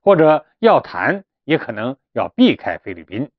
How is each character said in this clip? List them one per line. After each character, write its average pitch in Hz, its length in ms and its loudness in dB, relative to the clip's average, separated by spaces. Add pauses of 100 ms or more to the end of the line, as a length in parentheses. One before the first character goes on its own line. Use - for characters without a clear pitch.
或 196 160 4
者 156 300 4 (140)
要 202 200 4
谈， 139 440 -6 (200)
也 156 140 -2
可 - 140 -10
能 113 260 -8 (160)
要 92 160 -4
避 233 260 2
开 82 220 -10
菲 98 160 -14
律 82 100 -20
宾。 107 240 -10 (100)